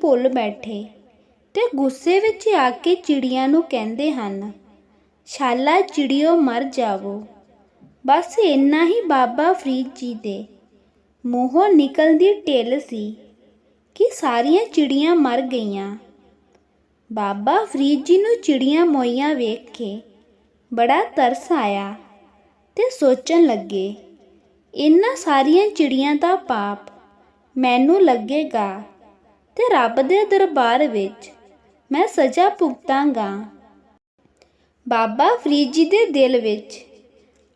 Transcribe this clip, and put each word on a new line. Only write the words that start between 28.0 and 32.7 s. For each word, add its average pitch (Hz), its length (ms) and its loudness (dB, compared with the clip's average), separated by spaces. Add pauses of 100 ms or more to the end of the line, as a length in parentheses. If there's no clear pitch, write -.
ਲੱਗੇਗਾ 240 800 0 (760)
ਤੇ 440 80 -2 (100)
ਰੱਬ 240 280 2
ਦੇ 381 240 2
ਦਰਬਾਰ 302 640 2
ਵਿੱਚ 208 440 -6 (600)
ਮੈਂ 320 160 0
ਸਜ਼ਾ 339 420 2
ਭੁਗਤਾਂਗਾ।" 254 960 -2 (1400)